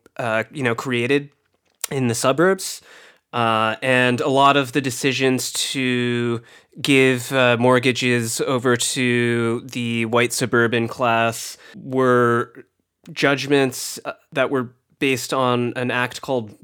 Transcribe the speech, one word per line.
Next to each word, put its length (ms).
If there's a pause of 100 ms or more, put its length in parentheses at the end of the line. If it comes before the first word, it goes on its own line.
(160)
uh, 360
you 120
know, 100
created 560 (600)
in 160
the 80
suburbs. 640 (520)
Uh, 480
and 400
a 80
lot 260
of 160
the 100
decisions 720
to 880 (400)
give, 520
uh, 260
mortgages 800
over 360
to 880
the 400
white 260
suburban 560
class 680 (180)
were 920 (460)
judgments, 920
uh, 80 (180)
that 180
were 240 (260)
based 320
on 440
an 160
act 300
called 420